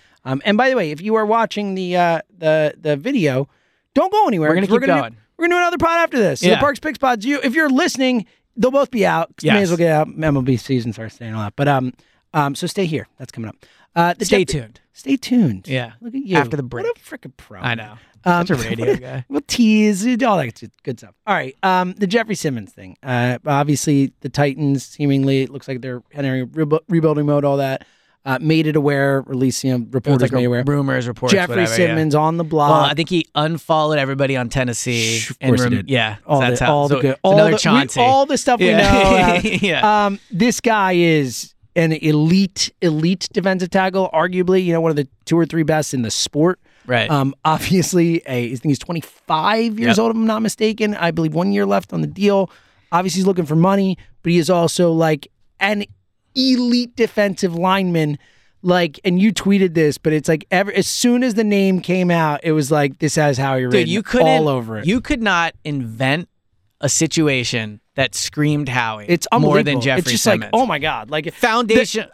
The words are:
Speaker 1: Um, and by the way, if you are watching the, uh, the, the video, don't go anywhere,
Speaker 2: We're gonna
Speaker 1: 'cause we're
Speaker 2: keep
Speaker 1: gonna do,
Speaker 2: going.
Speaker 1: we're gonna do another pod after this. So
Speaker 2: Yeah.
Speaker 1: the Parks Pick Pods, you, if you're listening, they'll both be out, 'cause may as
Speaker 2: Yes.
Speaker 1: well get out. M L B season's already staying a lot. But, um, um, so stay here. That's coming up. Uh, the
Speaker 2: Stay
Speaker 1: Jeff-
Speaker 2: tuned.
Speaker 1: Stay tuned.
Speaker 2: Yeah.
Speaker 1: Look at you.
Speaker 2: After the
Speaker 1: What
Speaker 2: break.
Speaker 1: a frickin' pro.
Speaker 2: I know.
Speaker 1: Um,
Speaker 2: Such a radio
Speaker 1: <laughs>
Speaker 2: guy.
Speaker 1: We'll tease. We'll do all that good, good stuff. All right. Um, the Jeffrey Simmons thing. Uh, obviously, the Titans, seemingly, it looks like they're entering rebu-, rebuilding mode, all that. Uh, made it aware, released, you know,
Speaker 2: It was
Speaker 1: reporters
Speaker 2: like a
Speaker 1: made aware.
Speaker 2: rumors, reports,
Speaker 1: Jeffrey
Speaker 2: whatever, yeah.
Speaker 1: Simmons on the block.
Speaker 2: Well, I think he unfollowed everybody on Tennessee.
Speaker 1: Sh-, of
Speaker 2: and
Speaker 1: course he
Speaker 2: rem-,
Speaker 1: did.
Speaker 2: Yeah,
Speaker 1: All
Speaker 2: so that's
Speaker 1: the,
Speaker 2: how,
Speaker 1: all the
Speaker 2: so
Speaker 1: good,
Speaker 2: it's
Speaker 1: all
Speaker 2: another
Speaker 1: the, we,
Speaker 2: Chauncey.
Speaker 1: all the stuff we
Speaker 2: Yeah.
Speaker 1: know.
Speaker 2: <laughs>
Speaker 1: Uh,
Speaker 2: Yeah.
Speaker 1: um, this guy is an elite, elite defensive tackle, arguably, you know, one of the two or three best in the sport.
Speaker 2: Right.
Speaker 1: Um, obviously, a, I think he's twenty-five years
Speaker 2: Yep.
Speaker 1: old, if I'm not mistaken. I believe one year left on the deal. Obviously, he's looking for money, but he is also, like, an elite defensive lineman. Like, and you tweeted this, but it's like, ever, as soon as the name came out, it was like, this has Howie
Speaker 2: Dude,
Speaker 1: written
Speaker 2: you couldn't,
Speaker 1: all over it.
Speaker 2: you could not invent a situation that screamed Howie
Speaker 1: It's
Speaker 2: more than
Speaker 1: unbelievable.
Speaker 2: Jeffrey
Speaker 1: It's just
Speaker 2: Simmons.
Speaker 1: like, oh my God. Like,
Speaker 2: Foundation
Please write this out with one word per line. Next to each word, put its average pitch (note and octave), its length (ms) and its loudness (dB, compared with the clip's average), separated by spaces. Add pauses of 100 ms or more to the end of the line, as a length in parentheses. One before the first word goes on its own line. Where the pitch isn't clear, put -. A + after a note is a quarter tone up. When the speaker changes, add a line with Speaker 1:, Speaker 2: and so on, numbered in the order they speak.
(260)
Speaker 1:
Um, C3+ 200 -4
and G#3 140 2
by C4 100 2
the C4 60 2
way, F3 160 -2
if D3+ 100 -10
you G#3+ 140 -2
are A3 100 0
watching G#3 480 -2
the, F3+ 240 -4
uh, E3+ 220 2 (180)
the, D#3 420 0
the D3+ 180 -2
video, D3 520 -2 (460)
don't F4 160 2
go G#4 160 4
anywhere, E3 220 0
Speaker 2:
We're D#3 40 4
gonna F#3 140 0
Speaker 1:
'cause G3 60 0
we're G#3 80 6
Speaker 2:
keep C4+ 80 0
Speaker 1:
gonna E3 120 4
do, A#2 80 -4
Speaker 2:
going. A#2 80 -20 (200)
Speaker 1:
we're E4 80 -2
gonna F4 100 2
do - 20 2
another F4 220 0
pod E4 220 2
after D#4+ 180 0
this. D#3+ 220 0
So F3 80 4
Speaker 2:
Yeah. F3+ 40 6
Speaker 1:
the D3+ 60 2
Parks C#4+ 220 0
Pick D4+ 180 -6
Pods, A#3+ 260 0
you, C#4+ 180 -2
if B3+ 120 -2
you're D#4+ 120 2
listening, C4 600 0 (280)
they'll A#3+ 140 2
both C#4 220 0
be G3+ 160 0
out, E3 300 -2
'cause - 80 -6
may D#3 80 2
as G#3 80 4
Speaker 2:
Yes. F#3+ 80 2
Speaker 1:
well F3 80 0
get E3 140 2
out. D3+ 160 2
M D3+ 160 -8 (140)
L C3+ 60 0
B B2+ 120 0
season's A#2 440 -4
already A2+ 160 -14
staying A2+ 180 -12
a A2 40 -8
lot. G#2 180 -8
But, C#3+ 120 -2
um, C3 260 0 (420)
um, C#3+ 180 0
so F3+ 140 -8
stay F#3+ 180 -4
here. D#3 220 -6 (100)
That's C3 140 -18
coming A2+ 180 -12
up. - 60 -16 (400)
Uh, E3+ 200 2
the A3 100 -6
Speaker 2:
Stay F#3+ 200 -2
Speaker 1:
Jeff- D3 160 -6
Speaker 2:
tuned. A2 200 -20 (120)
Speaker 1:
Stay C4+ 240 -4
tuned. D3 500 -2
Speaker 2:
Yeah. B2 320 -8
Speaker 1:
Look A3+ 140 -16
at C4+ 100 -8
you. F#3+ 140 -2
Speaker 2:
After C#3+ 200 -2
the C#3 60 -6
Speaker 1:
What A#2+ 60 -12
Speaker 2:
break. A#2+ 160 -8
Speaker 1:
a A#4 140 -8
frickin' - 380 -20
pro. - 220 -20
Speaker 2:
I A#2 160 -4
know. G#2+ 180 -12 (320)
Speaker 1:
Um, F3 220 2
Speaker 2:
Such F3 180 0
a A2+ 40 -6
radio A#2 260 -2
Speaker 1:
<laughs> - 0 -
Speaker 2:
guy. B2+ 320 -10
Speaker 1:
We'll C#4+ 140 -6
tease. G#3+ 640 2
We'll B3+ 100 0
do A#3 100 -2
all G#3 120 2
that C3 220 -6
good, G#2+ 120 -18 (120)
good B2 160 -8
stuff. F#2 140 -20 (140)
All G3+ 80 0
right. C3+ 260 -6
Um, F#3 360 0
the G3+ 100 0
Jeffrey A3 280 0
Simmons A#2+ 360 -6
thing. F#2+ 320 -20
Uh, B2 420 0
obviously, C#3+ 760 2
the C#3 80 -10
Titans, C#3 560 0
seemingly, C#3 580 0
it A#2+ 80 -8
looks C3+ 160 -18
like B2+ 140 -10
they're B2 200 -10 (120)
entering C3 400 -4
rebu-, D#3 340 -2
rebuilding D#3 380 2
mode, D3 180 2
all C#3 140 2
that. C3+ 280 -4 (400)
Uh, C3 160 -2
made D#3+ 240 2
it D3+ 120 0
aware, C#3 500 2
released, C3 380 -2
you C3 60 0
know, B2+ 40 0
Speaker 2:
It A#2+ 120 -4
was - 80 -10
Speaker 1:
reporters C3 260 2
Speaker 2:
like B2+ 100 2
a C3 40 -2
Speaker 1:
made B2 100 0
aware. B2 200 0
Speaker 2:
rumors, C3+ 420 0
reports, B2 260 -2
Speaker 1:
Jeffrey F3+ 240 0
Speaker 2:
whatever, - 140 0
yeah. - 40 -2 (140)
Speaker 1:
Simmons D#3 260 0
on D#3+ 220 0
the E3+ 80 -4
block. D3+ 260 2
Speaker 2:
Well, D3+ 180 4
I C#3+ 40 -2
think D#3+ 160 -4
he E3+ 260 -2
unfollowed D#3 640 0
everybody C3+ 380 0
on B2 100 -4
Tennessee. A#2 720 -2
Speaker 1:
Sh-, A2+ 120 -8
of - 100 -16
Speaker 2:
and C3 100 0
Speaker 1:
course B2+ 80 4
he B2+ 60 0
Speaker 2:
rem-, A#2+ 100 0
Speaker 1:
did. G2+ 140 -4
Speaker 2:
Yeah, A2 260 0 (100)
Speaker 1:
All D3 140 2
Speaker 2:
so B2+ 80 2
that's B2 120 0
Speaker 1:
the, B2+ 60 0
Speaker 2:
how, D#3 100 2
Speaker 1:
all C#3+ 120 2
the C#3+ 80 0
Speaker 2:
so C3 60 0
Speaker 1:
good, C3+ 100 2
Speaker 2:
it's C3+ 120 -6
Speaker 1:
all F#3+ 100 4
Speaker 2:
another D#3 160 6
Speaker 1:
the, D#3+ 60 2
we, G#3 40 0
Speaker 2:
Chauncey. D#3 400 0
Speaker 1:
all C4 260 4
the C#4+ 120 0
stuff B3 240 0
we F3+ 80 4
Speaker 2:
Yeah. G#3+ 120 4
Speaker 1:
know. F#3+ 540 4 (140)
Speaker 2:
<laughs> - 40 -
Speaker 1:
Uh, F3+ 80 0
Speaker 2:
Yeah. G#3 440 2
Speaker 1:
um, G3 140 -4 (120)
this A3 300 0
guy G3+ 320 0
is D#3+ 600 0 (220)
an E3 160 2
elite, D#3+ 800 0 (100)
elite E3+ 520 0
defensive F#3+ 380 -2
tackle, F#3+ 420 0
arguably, F3+ 500 0
you F3 80 0
know, E3 80 0
one D#3+ 120 0
of D3+ 40 -2
the C#3+ 120 -2 (180)
two E3 120 0
or E3+ 80 2
three E3 180 -2
best D#3 300 -2
in B2+ 100 -2
the A2 80 -4
sport. - 480 0 (260)
Speaker 2:
Right. A#2+ 240 0
Speaker 1:
Um, C#3 240 0 (120)
obviously, E3 800 0
a, B2 180 -4
I A#2 40 -6
think B2 140 -8
he's C#3+ 160 0
twenty-five G3+ 1000 -4
years A3+ 180 2
Speaker 2:
Yep. - 20 2
Speaker 1:
old, A3+ 120 2
if A3+ 60 -4
I'm A3+ 100 0
not A3 140 -2
mistaken. G#3+ 540 -2
I E3+ 160 -2
believe D#3+ 220 -2
one F3+ 180 0
year G3+ 140 0
left G3 280 -2
on E3+ 80 -4
the D3+ 60 -2
deal. G3 440 0 (400)
Obviously, F3+ 280 0
he's F#3 60 2
looking F3+ 200 0
for D3 100 -2
money, F#3+ 420 2 (240)
but E3+ 120 -2
he F3 40 4
is D#3 120 2
also, E3+ 420 2
like, D#3+ 360 0 (340)
an G3+ 240 -2 (500)
elite B3 600 0
defensive G3+ 600 -2
lineman. E3+ 640 0 (440)
Like, F3 420 0
and F#3 180 2
you G#3 120 4
tweeted F#3+ 400 2
this, D#3 240 2
but D#3 160 -2
it's D#3 160 -2
like, D#3+ 200 -2
ever, G3 220 0
as F#3+ 160 0
soon B3 360 0
as B3 100 0
the A3+ 100 0
name G3 380 2
came F3+ 280 0
out, D#3+ 340 0
it D#3+ 100 0
was D3 180 0
like, C#3+ 280 0
this D3+ 160 -2
has D3 220 2
Howie C3+ 240 0
Speaker 2:
Dude, B2 120 0
Speaker 1:
written F3 160 2
Speaker 2:
you G3 140 -2
couldn't, G3 240 2
Speaker 1:
all D#3 200 4
over A#2 300 -4
it. G#2 80 -6
Speaker 2:
you A3 160 0
could C4+ 200 -4
not F3 320 0 (120)
invent C3+ 640 -4 (500)
a C#3+ 80 -2
situation B2 920 0 (140)
that C3+ 200 -2
screamed D3 540 -2
Howie A2+ 380 -4
Speaker 1:
It's F3 260 0
Speaker 2:
more A#3 80 4
than - 340 2
Speaker 1:
unbelievable. B2 60 -2
Speaker 2:
Jeffrey C3 180 0
Speaker 1:
It's C3 120 -2
just - 120 -2
Speaker 2:
Simmons. G#3 200 2 (100)
Speaker 1:
like, A#3 80 2
oh C4 40 0
my E3 140 -2
God. C3 320 -6
Like, D#3 220 -4
Speaker 2:
Foundation A3+ 800 0